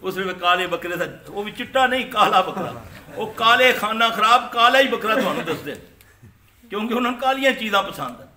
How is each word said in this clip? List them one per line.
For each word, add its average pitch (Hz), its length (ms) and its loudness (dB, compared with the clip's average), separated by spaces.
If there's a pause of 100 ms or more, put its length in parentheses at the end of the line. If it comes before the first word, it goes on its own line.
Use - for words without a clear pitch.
उस 185 180 -6
वे 185 180 -4
काले 180 320 0
बकरे 170 280 -6
दा, 160 100 -4 (220)
वो 208 160 -8
भी 208 80 -10
चिट्टा 262 340 0
नहीं, 247 240 -2
काला 208 320 4
बकरा, 165 300 -6 (420)
वो 214 120 -6 (120)
काले 240 360 4
खाना 220 360 0
खराब, 226 400 2
काला 240 280 4
ही 269 100 4
बकरा 220 280 0
तुहानू 170 280 0
दस 160 180 -4
दे, 139 120 -10 (920)
क्योंकि 220 300 -4
उन्होंने 247 260 -2
कालियां 269 360 2
चीज़ां 208 280 0
पसंद 131 340 -10
हैं। - 180 -20